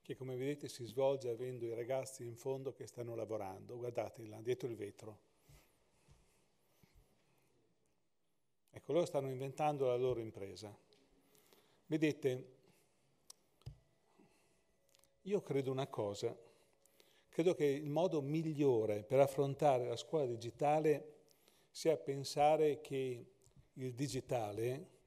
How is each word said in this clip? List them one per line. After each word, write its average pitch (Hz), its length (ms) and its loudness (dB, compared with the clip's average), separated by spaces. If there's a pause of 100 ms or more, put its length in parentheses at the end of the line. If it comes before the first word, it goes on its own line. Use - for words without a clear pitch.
che 135 140 -10
come 131 200 -8
vedete 139 320 -4
si - 160 -10
svolge 131 460 0
avendo 120 340 -6
i 117 100 -4
ragazzi 123 520 -4
in 117 100 -10
fondo 135 380 -6
che - 140 -14
stanno 120 280 -10
lavorando. 101 640 -6
Guardate 117 480 -6
là, 107 160 -14
dietro 123 260 -4
il 117 80 -6
vetro. 104 440 -12 (3500)
Ecco, - 220 -10
loro 165 140 4
stanno 135 240 -2
inventando 139 560 -2
la 123 100 4
loro 123 240 0
impresa. 104 580 -10 (1080)
Vedete, 143 720 0 (2750)
io 196 200 -2
credo 135 300 0
una 131 160 -2
cosa, 107 500 -4 (920)
credo 170 240 4
che 147 100 2
il 139 260 2
modo 160 320 2
migliore 135 840 4
per 135 180 6
affrontare 139 680 4
la 117 80 -2
scuola 147 300 0
digitale 143 920 0 (500)
sia 160 260 2
pensare 147 840 4
che 131 460 -4 (500)
il 127 180 -6
digitale 123 920 -2 (180)